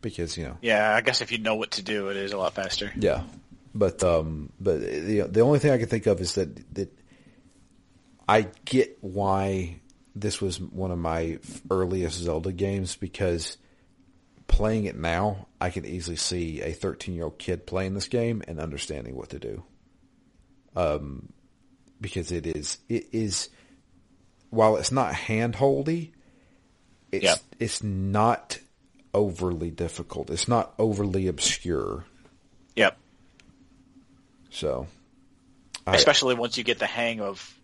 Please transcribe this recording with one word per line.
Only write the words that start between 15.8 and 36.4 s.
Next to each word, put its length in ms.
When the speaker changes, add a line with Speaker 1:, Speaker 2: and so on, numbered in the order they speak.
Speaker 1:
easily 320
see 460
a 100
thirteen-year-old 680
kid 280
playing 280
this 140
game 400
and 100
understanding 560
what 160
to 80
do. 240
Um, 580
because 320
it 140
is, 320
it 240
is, 380
while 260
it's 160
not 220
hand-holdy, 1000
it's, 140
Speaker 2:
Yep. 140
Speaker 1:
it's 240
not 760
overly 560
difficult. 600
It's 160
not 320
overly 480
obscure. 760
Speaker 2:
Yep. 220
Speaker 1:
So, 360
I 80
Speaker 2:
Especially 400
once 240